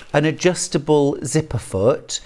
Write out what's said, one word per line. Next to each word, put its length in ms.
an 100
adjustable 960
zipper 360
foot. 680